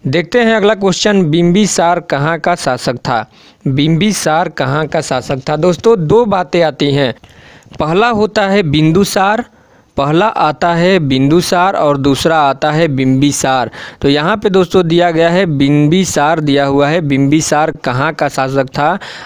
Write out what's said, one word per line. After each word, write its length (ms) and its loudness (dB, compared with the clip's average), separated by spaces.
देखते 320 0
हैं 160 2
अगला 180 2
क्वेश्चन, 500 0
बिंबिसार 760 2
कहाँ 400 -4
का 160 -2
शासक 400 -4
था? 360 -4
बिंबिसार 840 0
कहाँ 380 -4
का 140 -2
शासक 480 -6
था? 60 -2
दोस्तों 520 0
दो 180 2
बातें 360 -2
आती 300 0
हैं, 220 0
पहला 300 0
होता 380 0
है 160 2
बिंदुसार, 840 0
पहला 300 0
आता 460 0
है 260 2
बिंदुसार 720 2
और 240 0
दूसरा 420 0
आता 320 0
है 160 2
बिंबिसार। 840 0
तो 80 0
यहाँ 280 0
पे 120 -2
दोस्तों 380 2
दिया 240 2
गया 180 2
है 160 2
बिंबिसार 920 2
दिया 260 0
हुआ 220 2
है। 140 0
बिंबिसार 680 0
कहाँ 420 -4
का 160 -2
शासक 360 -2
था 340 -2